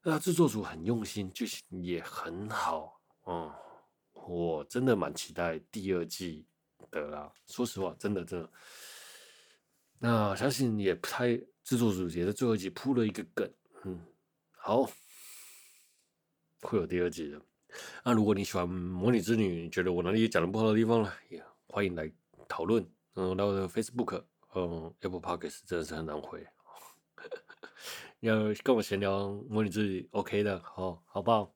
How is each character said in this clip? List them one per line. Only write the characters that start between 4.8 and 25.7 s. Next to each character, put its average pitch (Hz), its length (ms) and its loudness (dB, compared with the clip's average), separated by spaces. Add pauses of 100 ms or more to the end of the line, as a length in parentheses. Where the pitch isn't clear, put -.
的 123 80 6
蛮 78 220 0
期 - 160 -10
待 85 260 -2 (140)
第 95 220 -2
二 85 120 0
季 82 400 -8 (460)
的 73 160 -6
啦。 73 240 -10 (140)
说 - 200 -4
实 98 140 -8
话， 87 180 -2
真 104 160 -2
的， 90 120 -2
真 90 120 -6
的。 80 120 -8 (1500)
那 110 380 4
相 131 160 2
信 123 260 2
也 95 160 4
不 - 140 -4
太， 120 300 2 (260)
制 127 140 2
作 113 160 6
组 90 160 0
也 85 160 0
在 101 80 2
最 127 120 0
后 113 80 4
一 107 40 2
集 92 120 -4
铺 131 240 -2
了 113 140 4
一 - 40 2
个 95 120 -8 (100)
梗， 92 160 0 (360)
嗯， 87 200 -6 (520)
好， 117 320 2 (1700)
会 113 140 0
有 85 80 2
第 90 140 0
二 87 100 2
季 78 200 -6
的。 73 120 -14 (640)
那 123 80 4
如 110 100 6
果 104 100 4
你 101 80 2
喜 - 120 -4
欢 87 160 0
魔 92 420 0
女 117 80 4
之 104 160 2
旅， 90 280 2
你 82 60 -8
觉 92 140 0
得 90 80 2
我 87 100 2
哪 87 100 0
里 113 180 4
讲 82 120 4
得 87 80 2
不 104 80 -2
好 110 120 4
的 107 60 6
地 110 100 6
方 113 180 4
呢， 98 80 -2 (160)
也 - 160 -14 (240)
欢 101 180 0
迎 87 80 0
来 80 160 -4 (380)
讨 - 160 -4
论。 95 240 2 (280)
嗯， 92 200 0
来 101 80 2
我 101 100 2
的 95 140 0
Facebook， 110 560 -2 (300)
嗯， 85 480 -4
Apple 92 180 -6
Podcast 85 460 -6
真 87 140 -2